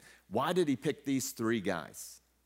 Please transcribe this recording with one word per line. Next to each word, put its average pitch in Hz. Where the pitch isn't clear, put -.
why 139
did 175
he 135
pick 139
these 135
three 113
guys? -